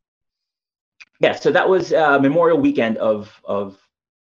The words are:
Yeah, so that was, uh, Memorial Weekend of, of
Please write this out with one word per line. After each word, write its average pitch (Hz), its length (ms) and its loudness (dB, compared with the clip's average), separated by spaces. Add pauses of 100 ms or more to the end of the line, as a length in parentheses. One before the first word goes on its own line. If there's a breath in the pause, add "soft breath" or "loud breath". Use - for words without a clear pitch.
(1200)
Yeah, - 140 2
so - 180 -2
that 170 180 0
was, 180 240 0
uh, 147 280 2
Memorial 165 380 2
Weekend 131 400 0
of, 107 460 -4
of 101 320 -8 (460)